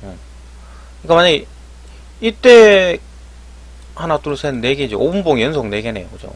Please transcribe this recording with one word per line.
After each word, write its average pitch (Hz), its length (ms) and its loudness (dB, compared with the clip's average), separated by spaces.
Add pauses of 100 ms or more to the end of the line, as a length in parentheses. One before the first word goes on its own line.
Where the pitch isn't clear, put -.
응. 92 140 -18 (840)
그러니까 165 120 0
만약에 170 320 2 (720)
이때 214 760 4 (960)
하나, 160 240 -4
둘, 143 180 -8
셋, 143 180 -6
네 123 200 -4
개, 139 100 -6
이제 107 100 -8
오 120 160 -2
분봉 170 300 -2
연속 135 260 -4
네 104 160 -6
개네요, 107 260 -12
그죠? - 280 -20